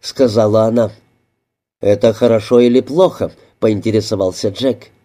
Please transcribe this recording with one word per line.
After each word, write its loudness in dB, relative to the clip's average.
сказала 0
она. 0
"Это 2
хорошо 2
или 4
плохо?" — -2
поинтересовался -2
Джек. -6